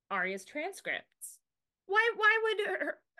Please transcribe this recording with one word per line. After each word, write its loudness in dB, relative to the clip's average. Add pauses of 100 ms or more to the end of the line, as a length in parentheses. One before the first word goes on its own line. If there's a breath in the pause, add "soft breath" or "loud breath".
(100)
Arya's -2
transcripts. -8 (480)
Why, 2
why 6
would 0
her, -4 (220)